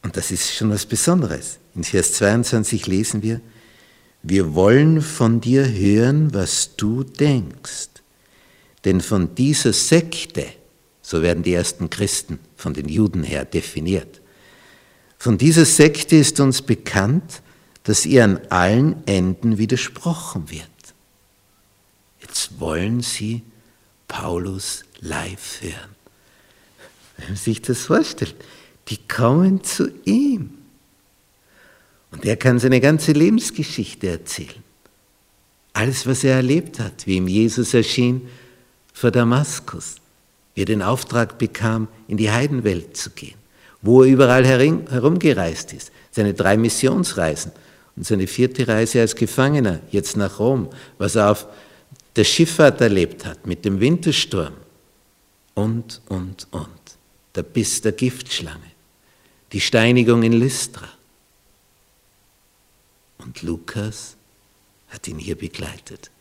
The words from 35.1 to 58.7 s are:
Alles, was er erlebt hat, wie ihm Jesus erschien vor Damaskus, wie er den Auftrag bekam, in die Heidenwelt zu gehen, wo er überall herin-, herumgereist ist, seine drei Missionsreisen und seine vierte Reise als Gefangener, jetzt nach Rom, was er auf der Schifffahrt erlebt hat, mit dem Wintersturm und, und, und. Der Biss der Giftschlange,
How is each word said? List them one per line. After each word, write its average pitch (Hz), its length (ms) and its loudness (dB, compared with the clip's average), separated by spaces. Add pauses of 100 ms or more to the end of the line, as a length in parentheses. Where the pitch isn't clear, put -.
Alles, 123 340 -4
was 131 160 -2
er 131 140 4
erlebt 131 420 0
hat, - 280 -8
wie 95 100 0
ihm 92 100 0
Jesus 110 480 2
erschien 123 540 2 (640)
vor 120 180 0
Damaskus, 120 880 -2 (580)
wie 98 80 -6
er 95 40 -2
den 104 160 -2
Auftrag 117 560 -2
bekam, 110 500 -2 (180)
in 107 100 -6
die 107 140 0
Heidenwelt 113 680 -2
zu - 140 -10
gehen, - 280 -20 (420)
wo 123 220 6
er 135 80 8
überall 127 360 6
herin-, 131 420 2
herumgereist 127 840 0
ist, - 180 -18 (200)
seine 104 240 0
drei 95 220 2
Missionsreisen 113 960 -2 (440)
und - 100 -10
seine 95 200 0
vierte 123 420 -2
Reise 113 320 2
als 110 160 0
Gefangener, 120 640 0 (100)
jetzt - 260 -2
nach 98 220 -4
Rom, 117 300 0 (300)
was 95 160 -4
er 104 160 4
auf - 160 -2 (680)
der 107 80 4
Schifffahrt - 560 4
erlebt 98 440 0
hat, 82 220 -14
mit 90 180 -8
dem 98 140 -2
Wintersturm 135 760 0 (1000)
und, 113 540 -4
und, 92 420 -10
und. 76 180 -10 (680)
Der 90 80 -6
Biss - 360 -4
der 107 120 -2
Giftschlange, 85 680 -6 (920)